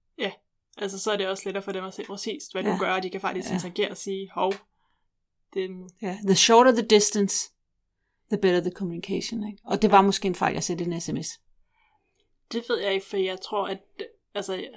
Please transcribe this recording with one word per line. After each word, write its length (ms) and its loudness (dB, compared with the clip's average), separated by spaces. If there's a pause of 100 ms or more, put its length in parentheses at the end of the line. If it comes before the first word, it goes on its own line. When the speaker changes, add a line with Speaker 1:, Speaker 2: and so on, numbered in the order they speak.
(180)
Speaker 1:
Ja, 120 -4 (480)
altså 200 -6
så 140 -2
er 40 0
det 120 -2
også 180 -6
lettere 160 -6
for 100 -8
dem 120 -6
at 100 -12
se 100 -10
præcis, 480 -10
hvad 100 -4
Speaker 2:
Ja. 100 0
Speaker 1:
du 60 0
gør, 160 0
og 80 -2
de 80 -6
kan 100 -8
faktisk 280 -6
Speaker 2:
Ja. 60 -4
Speaker 1:
interagere 360 -4
og 60 -12
sige, 380 -8
"Hov, 200 0 (1000)
det" 160 -4 (320)
Speaker 2:
Ja, 240 -6
the 80 6
shorter 380 8
the 140 2
distance, 640 4 (800)
the 100 0
better 200 4
the 100 -2
communication, 760 -6
ikke? 180 -10
Og 180 -2
det 80 6
var 120 10
måske 260 2
en 60 0
fejl, 220 0
at 80 -6
sætte 200 -4
en 160 -4
S 120 -6
M 100 -4
S. 180 -12 (1120)
Speaker 1:
Det 160 -4
ved 100 2
jeg 160 0
ikke, 120 -2
for 100 -6
jeg 240 -2
tror, 260 -4
at, 140 -6 (540)
altså, 300 -6 (120)